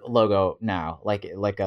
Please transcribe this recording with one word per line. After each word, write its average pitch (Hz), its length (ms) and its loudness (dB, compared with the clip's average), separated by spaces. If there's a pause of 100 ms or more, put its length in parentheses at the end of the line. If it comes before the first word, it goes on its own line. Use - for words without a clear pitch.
logo 104 560 4
now, 82 420 -4
like, 101 300 -4
like 98 260 -4
a, 95 60 0